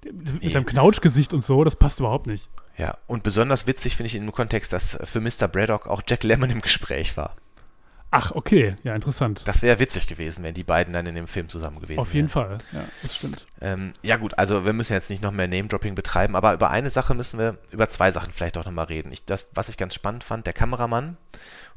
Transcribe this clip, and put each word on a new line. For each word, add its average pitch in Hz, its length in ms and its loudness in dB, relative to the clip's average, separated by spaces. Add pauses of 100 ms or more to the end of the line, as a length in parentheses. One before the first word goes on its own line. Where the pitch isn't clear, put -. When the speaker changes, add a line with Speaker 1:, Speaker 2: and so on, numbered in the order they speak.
Speaker 1:
mit 165 400 -8
Speaker 2:
Nee. 165 80 0
Speaker 1:
seinem 135 140 2
Knautschgesicht 143 680 6
und 139 100 0
so, 139 200 6
das 160 120 2
passt - 240 6
überhaupt 123 260 -2
nicht. 104 220 -6 (300)
Speaker 2:
Ja, - 180 -4 (100)
und 117 160 -4
besonders 120 440 2
witzig 131 300 0
finde 113 120 -2
ich 110 60 -6
in 104 120 -6
dem 107 60 -6
Kontext, 113 400 -2
dass - 320 0
für - 160 -4
Mister 110 280 0
Braddock 104 380 0
auch 98 200 -2
Jack 120 180 0
Lemmon 123 260 4
im 117 120 -2
Gespräch - 540 0
war. - 200 -6 (760)
Speaker 1:
Ach, - 220 2
okay. 123 500 4
Ja, 113 120 -6
interessant. 110 520 -2
Speaker 2:
Das - 160 6
wäre 120 160 6
witzig 127 280 2
gewesen, 82 380 -4
wenn 82 100 -6
die 87 100 -8
beiden 87 300 2
dann 87 120 -2
in 85 80 -6
dem 85 120 -8
Film 85 220 -6
zusammen 80 320 -8
gewesen 78 200 -6
Speaker 1:
Auf - 140 -4
jeden 147 200 0
Speaker 2:
wären. 117 140 -2
Speaker 1:
Fall. 98 100 -8 (140)
Ja, - 120 -8 (180)
das - 140 -8
stimmt. - 300 -10 (140)
Speaker 2:
Ähm, 95 320 -6 (100)
ja 110 140 2
gut, 110 220 -4
also 98 260 2
wir 104 100 2
müssen 113 180 -2
jetzt 95 180 -2
nicht 98 120 -8
noch 101 100 -2
mehr 95 160 -2
Name-Dropping 98 460 -2
betreiben, 95 420 2
aber 98 180 6
über 85 160 2
eine 123 200 0
Sache 131 240 4
müssen 120 240 -4
wir, 113 200 -2 (140)
über 107 180 2
zwei 95 200 4
Sachen 87 220 -4
vielleicht 87 260 -4
auch 82 60 -4
nochmal 85 220 -6
reden. 78 260 -8
Ich, - 120 -16
das, - 300 -6
was - 160 -4
ich 107 80 -14
ganz 95 160 -6
spannend 110 300 -6
fand, 113 220 -8
der 82 80 -4
Kameramann, 120 600 0 (600)